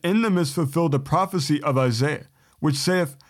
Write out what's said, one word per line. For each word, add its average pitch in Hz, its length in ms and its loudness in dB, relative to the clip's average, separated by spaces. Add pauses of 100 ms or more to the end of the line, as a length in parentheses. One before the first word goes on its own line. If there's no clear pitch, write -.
in 208 180 2
them 190 160 2
is 156 140 0
fulfilled 160 400 0
the 143 80 0
prophecy 156 640 0
of 139 140 0
Isaiah, 127 520 0 (320)
which 151 160 0
saith, 175 400 0 (140)